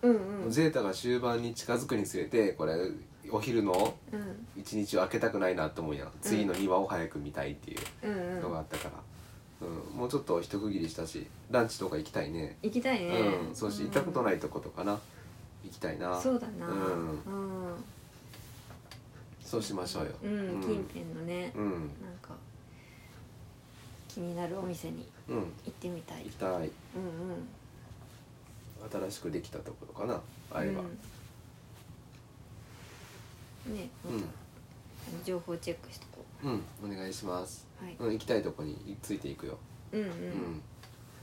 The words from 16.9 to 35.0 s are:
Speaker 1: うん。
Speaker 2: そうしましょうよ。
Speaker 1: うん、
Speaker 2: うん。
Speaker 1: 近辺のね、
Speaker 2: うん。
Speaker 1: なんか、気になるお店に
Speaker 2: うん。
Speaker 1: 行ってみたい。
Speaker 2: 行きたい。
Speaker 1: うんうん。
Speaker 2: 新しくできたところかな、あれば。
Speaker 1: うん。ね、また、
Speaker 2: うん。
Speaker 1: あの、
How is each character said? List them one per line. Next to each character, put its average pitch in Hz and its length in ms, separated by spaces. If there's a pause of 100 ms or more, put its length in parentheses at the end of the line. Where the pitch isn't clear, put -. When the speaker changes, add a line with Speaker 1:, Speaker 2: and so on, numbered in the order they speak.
Speaker 1:
う - 20
ん。 190 720 (1600)
Speaker 2:
そ - 140
う 110 40
し 104 120
ま 90 120
し - 100
ょ 87 60
う - 20
よ。 - 80 (100)
Speaker 1:
う 202 60
ん、 - 20
Speaker 2:
う 196 280
ん。 - 40
Speaker 1:
近 190 260
辺 170 160 (100)
の - 120
ね、 175 280
Speaker 2:
う - 60
ん。 - 120
Speaker 1:
な 180 40
ん 165 40 (420)
か、 - 120 (1700)
気 - 120
に 175 140
な 175 120
る 180 120
お 190 40
店 170 280
に - 160 (220)
Speaker 2:
う - 60
ん。 - 20
Speaker 1:
行 104 80 (240)
っ - 40
て - 160
み 170 140
た - 160
い。 - 60
Speaker 2:
行 208 60
き - 60
た 190 100
い。 185 40
Speaker 1:
う - 40
ん 175 40
う 160 80
ん。 - 40 (2250)
Speaker 2:
新 - 200
し - 100
く 85 100
で 85 100
き - 100
た - 80
と - 140
こ - 140
ろ - 80
か 104 120
な、 - 140 (320)
あ - 100
れ 98 100
ば。 185 80
Speaker 1:
う 180 40 (2750)
ん。 214 60
ね、 185 120 (160)
ま 170 60
た、 - 60
Speaker 2:
う - 20
ん。 101 40
Speaker 1:
あ - 20
の、 82 40 (960)